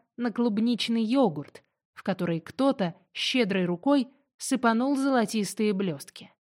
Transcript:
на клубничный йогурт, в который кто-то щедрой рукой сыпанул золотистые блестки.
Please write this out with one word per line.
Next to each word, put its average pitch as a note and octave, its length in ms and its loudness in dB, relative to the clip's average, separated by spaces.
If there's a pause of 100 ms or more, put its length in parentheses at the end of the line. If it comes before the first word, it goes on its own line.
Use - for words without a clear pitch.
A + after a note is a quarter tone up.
(160)
на A#3+ 160 -4
клубничный A3+ 720 0
йогурт, G#3+ 600 0 (300)
в - 80 -20
который F3 380 -2
кто-то C4 560 -2 (160)
щедрой G3+ 540 0
рукой A#3 420 2 (300)
сыпанул B3 580 0
золотистые A3 800 0
блестки. F#3 680 -6